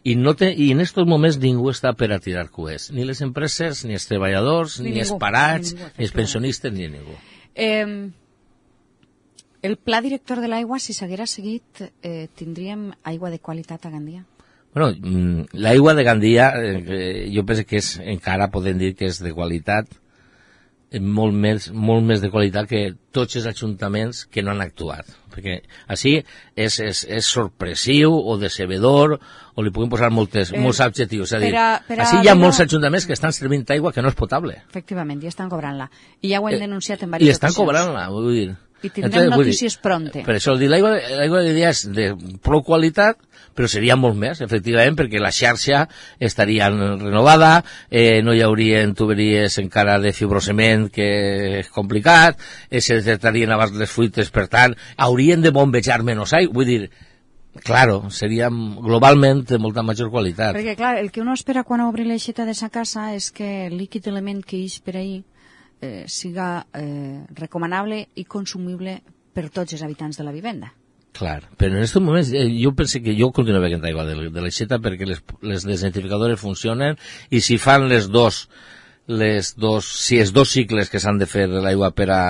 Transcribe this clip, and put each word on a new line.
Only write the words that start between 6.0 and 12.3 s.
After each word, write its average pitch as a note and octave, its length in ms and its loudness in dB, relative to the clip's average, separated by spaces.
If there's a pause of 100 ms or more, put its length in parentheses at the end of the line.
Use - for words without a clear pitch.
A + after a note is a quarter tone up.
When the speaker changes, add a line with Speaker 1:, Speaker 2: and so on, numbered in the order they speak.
Speaker 2:
efectivament. - 40 -14
Speaker 1:
pensionistes, A#2 580 -4
ni F#2 140 -8
ningú. D2 280 -16 (380)
Speaker 2:
Em, G#3 600 -6 (1500)
el G3+ 160 -4
pla A3+ 240 -2
director B3+ 400 -6
de A#3 100 -6
l'aigua, A#3 280 -6
si - 140 -12
s'haguera F#3+ 340 -10
seguit, A3 360 -10 (380)
eh, E3 340 -12